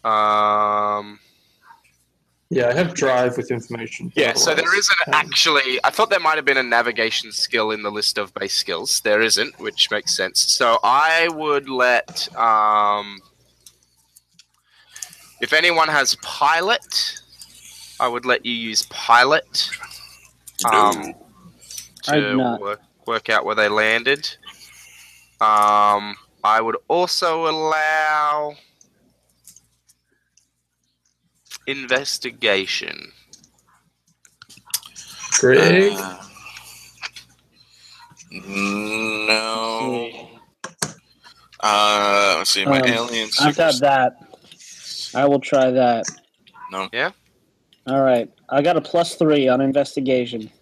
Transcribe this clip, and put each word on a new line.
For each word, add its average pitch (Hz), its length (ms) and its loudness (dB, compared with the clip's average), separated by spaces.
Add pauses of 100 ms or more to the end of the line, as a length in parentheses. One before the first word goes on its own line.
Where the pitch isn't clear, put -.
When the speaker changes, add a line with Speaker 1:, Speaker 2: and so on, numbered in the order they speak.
Speaker 1:
Um, 104 1160 0 (1300)
Speaker 2:
Yeah, 123 180 0
I 120 60 0
have 170 200 -2
drive 127 420 0
with 123 160 -8
information. 117 640 -10
Speaker 1:
yeah, 143 180 2
so 156 200 2
there 156 100 0
Speaker 2:
Otherwise, 185 160 2
Speaker 1:
isn't 190 280 0
Speaker 2:
um, - 60 0
Speaker 1:
actually, 143 720 0
I 135 60 4
thought 214 200 0
there 196 100 2
might 156 160 2
have 147 80 -4
been 135 120 2
a 131 60 2
navigation 117 680 -2
skill 110 380 -2
in 107 120 -4
the 104 80 -4
list 104 280 -4
of 101 160 -8
base 98 200 -6
skills. - 480 -4
There 107 200 2
isn't, 107 380 0
which - 300 -2
makes 104 260 -4
sense. 95 240 -2 (120)
So 117 300 2
I 160 460 2
would 147 400 -2
let, 123 680 0
um, 107 840 2 (2250)
if 120 120 -2
anyone 160 360 2
has 143 280 0
pilot, - 1040 -2 (800)
I 127 80 0
would 120 180 -6
let 123 180 0
you 120 80 -6
use 113 380 -6
pilot, - 800 2 (920)
um, 104 360 2
Speaker 3:
No. - 260 -14 (840)
Speaker 4:
I 147 80 0
do 143 60 2 (100)
Speaker 1:
to 131 40 -2
Speaker 4:
not. 120 240 -2
Speaker 1:
work, 101 200 -8 (260)
work 113 240 -4
out 107 140 2
where 107 100 -2
they 107 140 2
landed. 113 600 0 (1120)
Um, 104 760 4 (280)
I 110 160 4
would 113 160 -2 (120)
also 165 600 0
allow 156 1080 0 (3000)
investigation. 123 1400 -4 (2250)
Speaker 2:
Greg? 165 580 6
Speaker 3:
Uh, 190 260 -10 (2000)
no. 110 1700 -4
Speaker 4:
Let's 117 100 -10
see. - 160 -20 (1300)
Speaker 3:
Uh, 101 800 4
let's 95 120 -2
see, 98 140 0
my 135 160 2
Speaker 4:
Um, 127 80 0
Speaker 3:
alien 117 400 -2 (120)
Speaker 4:
I've 147 160 2
got 160 180 2
Speaker 3:
super- 131 120 0
Speaker 4:
that. 131 260 2 (1000)
I 135 120 2
will 143 140 4
try 131 300 2
that. 120 340 2 (680)
Speaker 3:
No. 95 220 -8
Speaker 1:
Yeah? 139 180 -2 (760)
Speaker 4:
All 135 160 0
right. 123 280 2 (180)
I 139 140 2
got 165 140 2
a 151 40 2
plus 170 360 -2
three 147 320 2
on 127 120 2
investigation. 127 880 -2 (120)